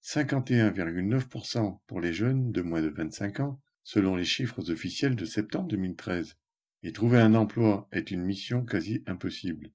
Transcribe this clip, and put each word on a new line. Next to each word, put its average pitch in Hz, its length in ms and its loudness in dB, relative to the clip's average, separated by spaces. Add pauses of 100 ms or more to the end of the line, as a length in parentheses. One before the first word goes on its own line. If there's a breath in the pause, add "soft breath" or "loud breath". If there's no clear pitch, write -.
Cinquante 139 500 0
et 120 100 6
un 110 80 6
virgule 90 380 -2
neuf 127 200 0
pour - 180 -12
cent 104 400 -2
pour - 140 -6
les 85 140 0
jeunes 123 380 0
de 92 100 0
moins 85 200 0
de 78 60 2
vingt-cinq 98 540 -6
ans, 139 180 -4 (240)
selon 95 320 2
les 90 100 0
chiffres 113 460 -4
officiels 117 440 -2
de 95 100 -4
septembre 107 420 -4
deux 123 100 -2
mille 92 180 -4
treize. - 420 -6 (460)
Et 87 100 -8
trouver 120 260 6
un 110 140 8
emploi 107 580 2
est 92 200 -4
une 90 120 -4
mission 98 400 -2
quasi 104 440 -4
impossible. 87 680 -8